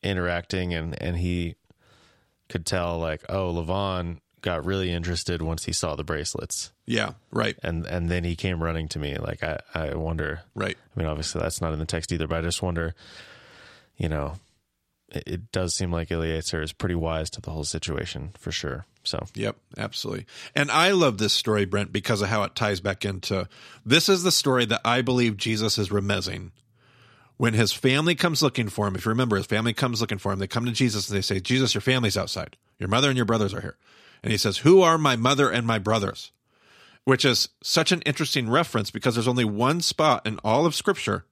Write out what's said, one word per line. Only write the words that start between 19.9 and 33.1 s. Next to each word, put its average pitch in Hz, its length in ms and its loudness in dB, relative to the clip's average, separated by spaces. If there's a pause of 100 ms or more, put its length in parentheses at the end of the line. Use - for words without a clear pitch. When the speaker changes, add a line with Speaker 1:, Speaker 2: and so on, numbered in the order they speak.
Speaker 2:
And 143 160 2
I 165 200 4
love 160 260 4
this 104 160 2
story, 104 320 2
Brent, 101 260 -2
because 107 300 0
of 98 80 0
how 107 140 0
it 98 120 -4
ties 101 260 0
back 98 220 -2
into, 95 460 -2 (340)
this 156 280 4
is 185 120 4
the 180 80 2
story 127 360 2
that 113 180 0
I 120 160 2
believe 120 380 2
Jesus 110 400 0
is 98 120 0
remezing. 98 600 -2 (880)
When 117 160 2
his 110 180 4
family 151 420 2
comes 160 280 2
looking 123 260 2
for 104 180 0
him, 95 80 -2
if 90 120 -4
you - 20 2
remember, 113 280 2
his 95 100 0
family 110 260 0
comes 117 300 0
looking 104 160 -4
for 101 140 -2
him, 95 60 -2
they 95 80 -2
come 120 200 -2
to 123 40 -2
Jesus 107 380 0
and 101 80 -2
they 95 60 0
say, 95 180 -2
"Jesus, 123 320 2
your 101 80 -2
family's 120 380 2
outside. - 400 -6 (200)
Your - 120 -4
mother 131 180 4
and 131 80 2